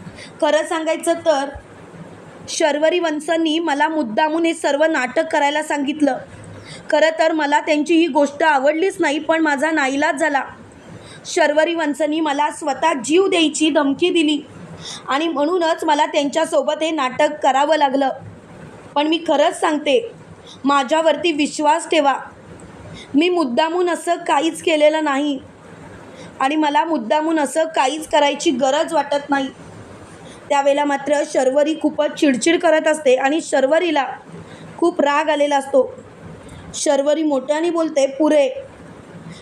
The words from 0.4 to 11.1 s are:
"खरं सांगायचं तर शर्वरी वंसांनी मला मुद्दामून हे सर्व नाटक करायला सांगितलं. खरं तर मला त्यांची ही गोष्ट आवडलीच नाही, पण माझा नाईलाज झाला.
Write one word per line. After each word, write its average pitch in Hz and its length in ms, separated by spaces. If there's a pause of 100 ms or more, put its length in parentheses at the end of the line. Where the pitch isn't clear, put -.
"खरं 302 240
सांगायचं 320 480 (120)
तर 277 240 (1000)
शर्वरी 320 500
वंसांनी 320 600
मला 302 280
मुद्दामून 311 580
हे 330 80
सर्व 294 300
नाटक 320 480
करायला 302 320
सांगितलं. 294 540 (720)
खरं 311 280
तर 320 120
मला 294 280
त्यांची 302 360
ही 330 140
गोष्ट 285 340
आवडलीच 311 560
नाही, 302 200
पण 320 220
माझा 302 300
नाईलाज 285 480
झाला. 294 240 (840)